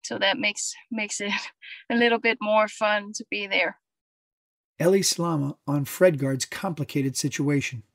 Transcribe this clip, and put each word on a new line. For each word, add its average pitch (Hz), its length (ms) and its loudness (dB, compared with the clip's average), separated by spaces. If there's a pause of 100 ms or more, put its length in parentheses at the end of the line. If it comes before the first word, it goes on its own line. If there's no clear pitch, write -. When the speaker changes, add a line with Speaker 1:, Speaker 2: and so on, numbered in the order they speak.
Speaker 1:
so 226 140 -8
that 196 200 0
makes, 202 340 -4 (200)
makes 214 280 -6
it 202 120 -4 (280)
<laughs> - 300 -16
a 233 60 2
little 233 240 4
bit 226 200 2
more 214 280 4
fun 208 460 0
to 226 140 -10
be 202 200 -6
there. 185 300 0 (1000)
Speaker 2:
Ellie 185 220 6
Slama 160 560 -2 (100)
on 143 180 0
Fredgaard's 135 600 2
complicated 143 720 -4
situation. 139 680 -2 (100)